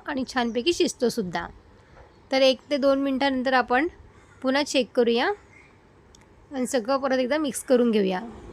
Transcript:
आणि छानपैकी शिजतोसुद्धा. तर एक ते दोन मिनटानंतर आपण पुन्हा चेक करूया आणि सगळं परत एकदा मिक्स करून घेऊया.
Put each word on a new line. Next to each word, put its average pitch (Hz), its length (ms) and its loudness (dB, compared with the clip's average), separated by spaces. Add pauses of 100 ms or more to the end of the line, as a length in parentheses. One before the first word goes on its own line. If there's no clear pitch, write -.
आणि 269 180 -6 (100)
छानपैकी 240 380 -2
शिजतोसुद्धा. 185 760 -2 (840)
तर 269 120 2
एक 262 160 4 (120)
ते 294 60 0
दोन 269 260 2
मिनटानंतर 269 500 0
आपण 254 340 2 (560)
पुन्हा 262 200 2
चेक 269 320 -2
करूया 240 360 2 (1200)
आणि 254 160 -4
सगळं 262 300 0
परत 262 220 0
एकदा 262 200 0
मिक्स 294 260 -4
करून 240 260 4
घेऊया. 190 300 2 (320)